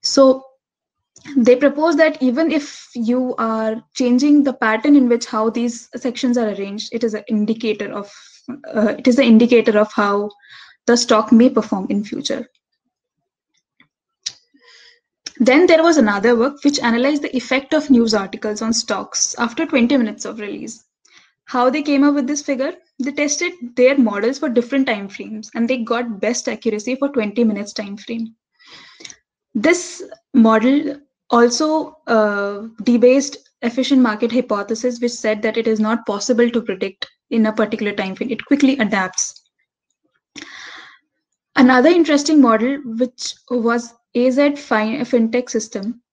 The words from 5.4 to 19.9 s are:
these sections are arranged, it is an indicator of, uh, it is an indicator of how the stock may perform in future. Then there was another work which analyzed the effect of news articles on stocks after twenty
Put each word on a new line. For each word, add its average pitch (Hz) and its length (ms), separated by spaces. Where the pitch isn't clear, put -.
these 233 440
sections 240 420
are 233 120
arranged, 196 440
it 233 120
is 214 100
an 208 140
indicator 214 640
of, 202 200
uh, 220 240
it - 80
is 247 120
an 269 60
indicator 226 540
of 214 140
how 208 380
the 240 100
stock 220 340
may 233 180
perform 202 420
in 202 140
future. - 400
Then 262 280
there 320 160
was 330 140
another 214 400
work 269 280
which 285 160
analyzed 254 420
the 302 140
effect 262 360
of 302 160
news 233 260
articles 208 460
on 226 120
stocks - 680
after 240 260
twenty 269 320